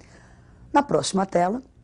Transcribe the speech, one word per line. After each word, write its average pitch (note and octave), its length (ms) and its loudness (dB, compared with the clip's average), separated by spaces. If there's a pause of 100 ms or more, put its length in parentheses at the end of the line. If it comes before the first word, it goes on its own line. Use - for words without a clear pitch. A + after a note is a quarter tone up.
(720)
Na C#4+ 100 4
próxima F#3+ 420 -2
tela, G3 380 -2 (200)